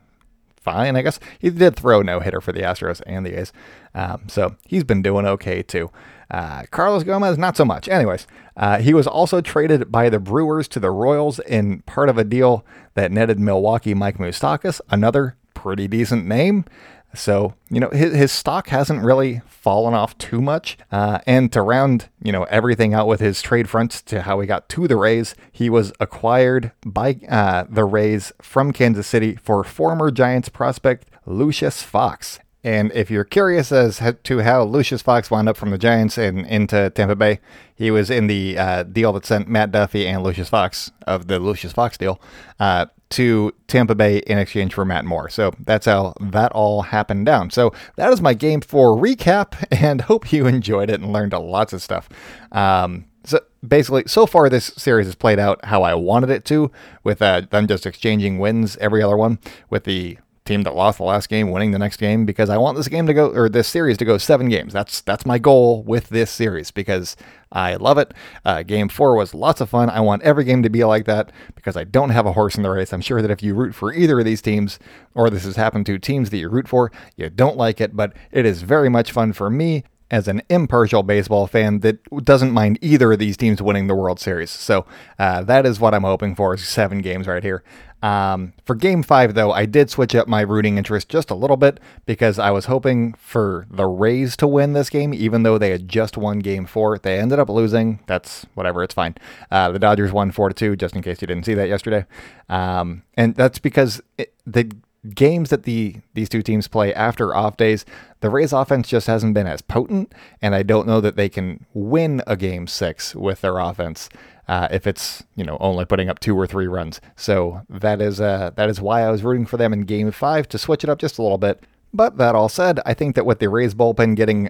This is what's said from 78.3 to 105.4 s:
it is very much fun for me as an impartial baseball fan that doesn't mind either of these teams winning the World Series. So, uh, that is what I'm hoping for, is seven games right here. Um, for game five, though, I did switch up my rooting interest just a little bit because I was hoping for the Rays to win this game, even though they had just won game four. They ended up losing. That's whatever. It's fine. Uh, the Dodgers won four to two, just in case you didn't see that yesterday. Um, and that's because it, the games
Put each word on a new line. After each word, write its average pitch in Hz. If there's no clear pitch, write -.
it 127
is 95
very 135
much 117
fun 110
for 98
me 151
as 107
an 101
impartial 123
baseball 101
fan 107
that 110
doesn't 131
mind 110
either 127
of 104
these 104
teams 107
winning 101
the 98
World 92
Series. 87
So, -
uh, 92
that 131
is 113
what 110
I'm 101
hoping 95
for, 95
is 92
seven 101
games 92
right 90
here. 95
Um, 95
for 127
game 175
five, 127
though, 104
I 101
did 131
switch 123
up 117
my 107
rooting 104
interest 101
just -
a 104
little 135
bit 139
because 110
I 101
was 98
hoping 123
for 98
the 95
Rays 117
to 147
win 143
this 143
game, 147
even 113
though 113
they 104
had 92
just 110
won 104
game 95
four. 107
They 95
ended 123
up 143
losing. 113
That's -
whatever. 90
It's 90
fine. 85
Uh, 92
the 92
Dodgers 101
won 98
four 101
to 95
two, 104
just 87
in 95
case 87
you 95
didn't 90
see 110
that 98
yesterday. 101
Um, 90
and 113
that's 127
because 123
it, -
the 117
games 156